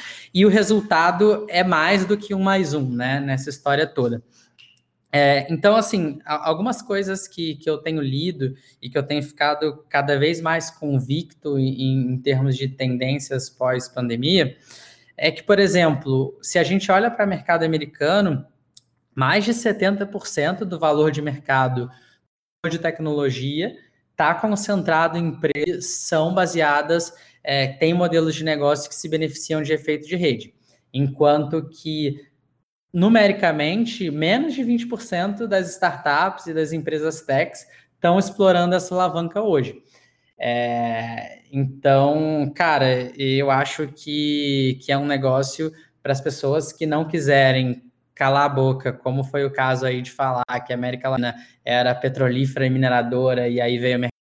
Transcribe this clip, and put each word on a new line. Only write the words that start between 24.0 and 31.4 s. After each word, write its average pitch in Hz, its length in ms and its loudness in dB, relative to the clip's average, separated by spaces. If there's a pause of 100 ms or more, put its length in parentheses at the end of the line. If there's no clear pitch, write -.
tá 160 180 2
concentrado 170 840 0
em 170 100 -2
empresas 147 580 -2
que - 60 -4
são 170 420 0
baseadas, 165 800 0 (300)
é, 139 260 0
tem 160 240 2
modelos 165 420 2
de 156 100 -8
negócio 147 440 0
que - 60 -8
se - 140 -6
beneficiam 156 540 -2
de 147 100 -2
efeito 151 340 -2
de 175 100 -4
rede, 151 380 -2 (380)
enquanto 147 760 0